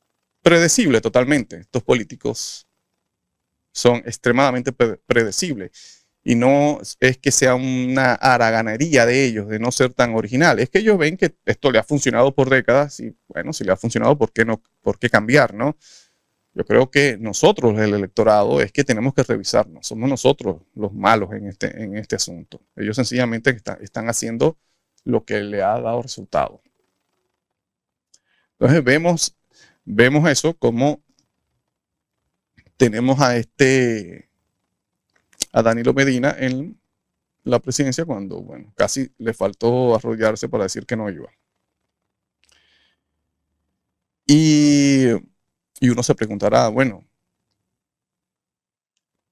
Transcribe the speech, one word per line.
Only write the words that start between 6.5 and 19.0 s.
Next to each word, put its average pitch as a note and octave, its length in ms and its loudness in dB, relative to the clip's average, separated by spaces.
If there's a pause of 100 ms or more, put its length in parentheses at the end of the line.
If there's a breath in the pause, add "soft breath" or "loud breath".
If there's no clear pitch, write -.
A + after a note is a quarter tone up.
es B2+ 160 2
que - 140 -2
sea B2+ 240 2
una B2+ 580 0
haraganería A#2 920 2
de B2+ 180 2
ellos, G#2+ 240 -4
de G#2+ 100 -4
no A#2 140 -4
ser B2+ 220 0
tan A#2+ 200 0
original. B2 440 2
Es - 100 0
que F#3+ 120 0
ellos G#3+ 180 2
ven D#3+ 180 -2
que - 180 -2 (120)
esto - 240 0
le A2+ 80 4
ha G#2+ 40 0
funcionado C3+ 520 0
por C3 160 2
décadas C3+ 500 0
y, A#2 160 -14 (120)
bueno, - 260 -10
si - 100 -8
le F#2 80 2
ha F#2+ 40 0
funcionado, A#2 420 0
¿por A2+ 120 0
qué A2+ 140 0
no, A2+ 180 -6 (200)
por G#2 160 -4
qué A2+ 100 -2
cambiar, A2+ 460 2
no? B2+ 240 -4 (720 soft breath)
Yo - 140 -8
creo B2 240 2
que C#3 260 2
nosotros, A2 600 2
el G#2+ 160 2
electorado, G#2+ 640 2
es - 100 -2
que C#3+ 140 -2
tenemos A#2+ 300 -2